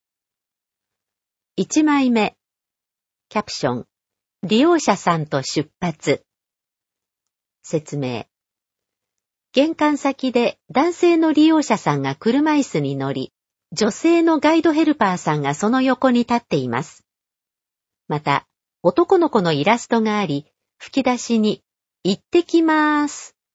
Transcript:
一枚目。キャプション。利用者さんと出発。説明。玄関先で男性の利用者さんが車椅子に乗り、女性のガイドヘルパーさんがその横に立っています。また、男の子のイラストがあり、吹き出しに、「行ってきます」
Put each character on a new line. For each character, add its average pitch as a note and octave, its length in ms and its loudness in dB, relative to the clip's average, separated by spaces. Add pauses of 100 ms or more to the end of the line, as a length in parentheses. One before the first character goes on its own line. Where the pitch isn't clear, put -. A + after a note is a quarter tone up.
(1600)
一 D4+ 280 -2
枚 C#4+ 260 2
目。 A3+ 260 0 (960)
キ - 80 -4
ャ G#3 60 -4
プ - 80 -12
シ - 160 -6
ョ B2 140 -4
ン。 - 40 -16 (560)
利 G#3+ 200 2
用 E4 180 4
者 G3+ 180 -2
さ E3+ 180 0
ん D3+ 120 -4
と C3+ 160 -4
出 - 260 -6 (100)
発。 - 460 -4 (1400)
説 D3+ 340 -6
明。 B2+ 300 -6 (1300)
玄 D#4 240 0
関 D4+ 240 0
先 C4 320 -4
で A#3+ 260 0 (140)
男 D#4+ 220 0
性 E4+ 220 2
の D#4+ 160 2
利 D4+ 140 4
用 D#4+ 160 4
者 A3+ 160 -2
さ D3 180 -2
ん C#3 60 -4
が C3+ 140 -4
車 D4 380 0
椅 D4 100 2
子 - 160 -4
に C#3 160 -4
乗 C3+ 180 -4
り、 C3 180 -8 (400)
女 G3+ 200 0
性 E4+ 320 2
の D#4+ 160 2
ガ D#4 160 2
イ D#4+ 80 2
ド E4 100 2
ヘ D#4+ 100 2
ル D4+ 120 2
パ G3 180 0
ー F3 40 -4
さ D3+ 200 -2
ん C#3+ 60 -4
が C#3 100 -2
そ G#3 160 -2
の C4 140 0
横 C4 260 0
に A#3+ 120 2
立 A#3+ 120 -2
っ A#3 100 -2
て E3+ 140 -4
い B2+ 120 -4
ま A#2+ 120 -4
す。 - 240 -16 (1000)
ま D3+ 120 -4
た、 - 280 -4 (340)
男 E4+ 380 2
の D#4+ 100 2
子 G3+ 140 2
の E3 100 2
イ C#3+ 100 0
ラ A3 140 2
ス - 100 -10
ト A#3 140 0
が G#3+ 160 -2
あ G3+ 80 -2
り、 C#3+ 220 -6 (320)
吹 - 240 -4
き - 20 0
出 B3 140 0
し A#3 180 -2
に、 G#3+ 260 -2 (400)
「行 F#3+ 160 -2
っ - 120 -20
て F4 120 2
き E4 200 2
ま D4+ 440 0
す」 - 280 -14 (200)